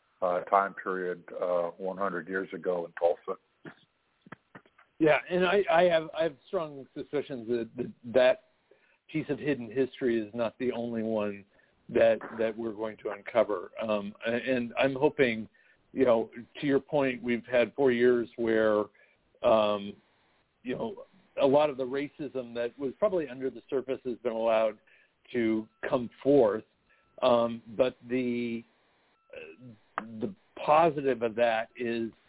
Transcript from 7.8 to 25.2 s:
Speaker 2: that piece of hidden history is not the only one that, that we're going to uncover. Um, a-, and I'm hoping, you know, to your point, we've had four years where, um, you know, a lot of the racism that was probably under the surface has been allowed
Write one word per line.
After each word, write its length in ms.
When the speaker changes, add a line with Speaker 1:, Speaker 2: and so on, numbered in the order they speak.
Speaker 2:
that 280
piece 160
of 100
hidden 320
history 500
is 140
not 240
the 140
only 300
one 420
that, 320
that 180
we're 160
going 300
to 80
uncover. 600
Um, 320
a-, 40
and 480
I'm 160
hoping, 540
you 120
know, 260
to 60
your 140
point, 420
we've 280
had 240
four 160
years 460
where, 480
um, 500
you 140
know, 180
a 40
lot 240
of 60
the 80
racism 680
that 240
was 200
probably 300
under 220
the 180
surface 360
has 180
been 100
allowed 440